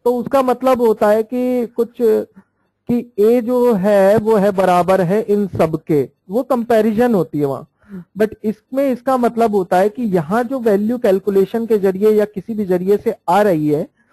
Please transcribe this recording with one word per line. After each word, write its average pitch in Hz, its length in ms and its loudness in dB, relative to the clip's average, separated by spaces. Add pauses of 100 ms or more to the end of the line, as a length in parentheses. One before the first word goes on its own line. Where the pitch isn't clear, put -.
तो 247 120 0
उसका 240 240 0
मतलब 254 400 0
होता 220 280 2
है 220 140 2
कि 247 440 -4
कुछ, 233 300 -6 (920)
कि 240 320 -4
A 233 220 4
जो 240 320 0
है 202 440 2
वो 220 180 0
है 202 160 2
बराबर 185 500 2
है 190 200 0
इन 208 260 -2
सब 160 360 -2
के, 143 260 -2 (200)
वो 220 140 -2
comparison 226 720 0
होती 160 240 -2
है 147 60 0
वहाँ। 135 220 -6 (500)
But 214 260 -2
इसमें 262 480 -4
इसका 254 260 -2
मतलब 233 380 0
होता 185 220 0
है 196 120 2
कि 240 140 -6
यहाँ 185 400 -2
जो 262 160 -6
value 214 380 0
calculation 196 680 0
के 220 140 0
जरिए 190 320 0
या 208 140 2
किसी 208 280 -10
भी 208 120 -4
जरिए 185 320 0
से 214 180 -4 (140)
आ 190 120 4
रही 160 280 0
है, 151 180 -2 (260)